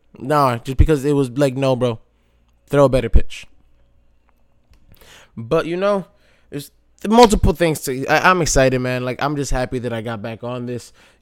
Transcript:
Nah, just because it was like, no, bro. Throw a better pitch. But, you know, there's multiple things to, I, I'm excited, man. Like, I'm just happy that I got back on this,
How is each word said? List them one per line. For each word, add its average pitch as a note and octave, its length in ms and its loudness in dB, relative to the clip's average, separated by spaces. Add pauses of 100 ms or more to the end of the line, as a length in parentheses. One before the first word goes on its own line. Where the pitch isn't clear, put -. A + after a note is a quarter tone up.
(180)
Nah, C3 400 0
just C3 180 -10
because D3 280 2
it D3 80 0
was C#3 180 0
like, C3 260 -2
no, C3+ 200 0
bro. A#2+ 240 -4 (680)
Throw C#3+ 200 4
a - 20 4
better B2 200 0
pitch. - 380 4 (1900)
But, C3+ 300 -2
you F3 100 -6
know, G3 300 -2 (440)
there's C#3+ 200 -12 (380)
multiple G#3+ 440 4
things D#3+ 300 -2
to, C3+ 260 -8
I, D#3+ 220 2
I'm F3+ 120 2
excited, C3 380 2
man. B2+ 240 -4
Like, B2+ 180 -8
I'm D3 140 -4
just C#3 160 -6
happy B2+ 260 -4
that A#2 140 -6
I A2+ 100 -6
got A2+ 180 -10
back A2+ 220 -12
on B2 240 -10
this, B2 260 -12 (300)